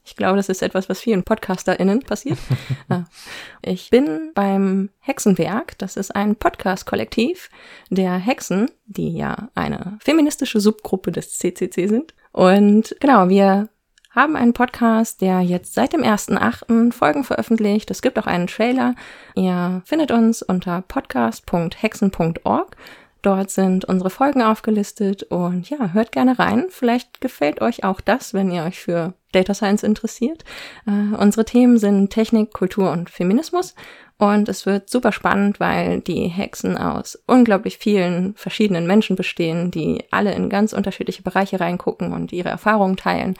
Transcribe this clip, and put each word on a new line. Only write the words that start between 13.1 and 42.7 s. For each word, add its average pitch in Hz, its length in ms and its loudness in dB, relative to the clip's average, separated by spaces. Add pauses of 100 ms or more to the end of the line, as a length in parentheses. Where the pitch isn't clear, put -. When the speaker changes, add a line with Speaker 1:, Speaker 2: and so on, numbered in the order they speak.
Speaker 1:
wir 196 420 4 (420)
haben 294 240 2
einen 240 180 4
Podcast, 226 680 0
der 185 200 2
jetzt 175 320 -2
seit 240 200 0
dem 330 80 0
ersten 208 360 0
achten 233 540 2
Folgen 294 320 0
veröffentlicht. 214 680 0
Es - 100 -8
gibt - 160 0
auch 240 80 -4
einen 175 220 0
Trailer. 247 480 0 (400)
Ihr 180 500 0
findet 302 260 0
uns 226 300 4
unter 180 400 -2
podcast 233 640 -4
punkt 170 360 -4
hexen 214 280 0
punkt 170 360 -2
org. - 300 -2 (460)
Dort 196 300 0
sind 185 320 2
unsere 185 260 0
Folgen 277 320 0
aufgelistet 214 840 0
und 175 460 -4
ja, 262 220 -2
hört 214 220 0
gerne 254 260 2
rein. 208 300 2
Vielleicht 247 500 -2
gefällt 294 400 -2
euch 226 240 -2
auch 190 160 -2
das, - 340 -2
wenn 196 160 0
ihr 175 140 -2
euch 175 160 -6
für 170 340 -2 (200)
Data 185 200 4
Science 202 300 0
interessiert. 226 600 -2 (420)
Äh, 208 300 0
unsere 208 260 4
Themen 247 340 6
sind 202 340 4
Technik, 220 420 0
Kultur 185 380 0
und 170 180 -4
Feminismus. 277 680 -2 (420)
Und 208 300 4
es - 180 -6
wird 202 240 -2
super 247 220 2
spannend, 196 480 0
weil 175 400 0
die 185 300 -4
Hexen 185 480 -4
aus - 500 -6
unglaublich 220 500 2
vielen 185 580 0
verschiedenen 185 520 -2
Menschen 190 300 2
bestehen, 170 520 -2
die 165 420 -4
alle 196 220 0
in 180 160 -2
ganz 208 220 0
unterschiedliche 196 500 -6
Bereiche 190 380 -2
reingucken 175 540 -4
und 170 180 -8
ihre 175 180 -6
Erfahrungen 202 460 0